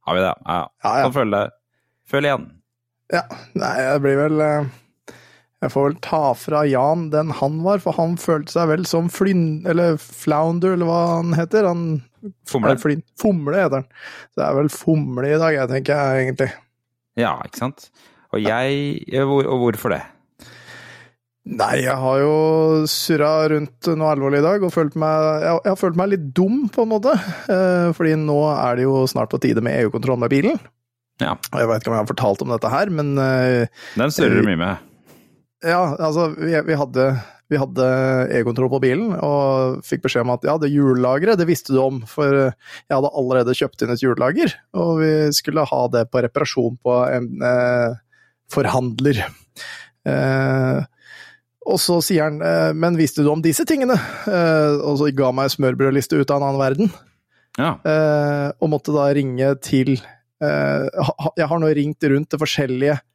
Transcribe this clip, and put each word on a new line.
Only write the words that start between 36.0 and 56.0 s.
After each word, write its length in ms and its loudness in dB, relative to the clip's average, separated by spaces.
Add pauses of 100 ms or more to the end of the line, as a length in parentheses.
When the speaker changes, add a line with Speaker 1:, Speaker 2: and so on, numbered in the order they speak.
Speaker 2:
vi, 160 -2 (160)
vi 80 2
hadde, 300 2 (420)
vi 100 2
hadde 300 0 (400)
E 160 2
U-kontroll 240 0
på 160 0
bilen, 320 0
og 640 0
fikk 240 -6
beskjed 160 0
om 140 0
at, 100 -6
ja, 160 2
det 80 0
hjullageret, 720 2
det 80 0
visste 240 -2
du 80 4
om, 240 -2
for, 320 0
eh, 160 2 (320)
jeg 80 -2
hadde 240 0
allerede 400 2
kjøpt 240 -2
inn 140 -2
et 100 -2
hjullager, 480 2 (240)
og 240 0
vi 80 4 (220)
skulle 340 0
ha 240 -2
det 240 2
på 80 2
reparasjon 560 -2
på 220 0 (100)
en, 180 -2 (140)
eh, 560 0 (520)
forhandler. 760 0 (840)
Eh, 800 0 (760)
og 160 0
så 240 2
sier 240 0
han, 160 -4
eh, 320 2
«Men 240 0
visste 240 0
du 80 4
om 100 0
disse 220 0
tingene?» 320 2
Eh, 880 2
og 160 0
så 160 2
ga 160 2
meg 220 0
smørbrødliste 640 0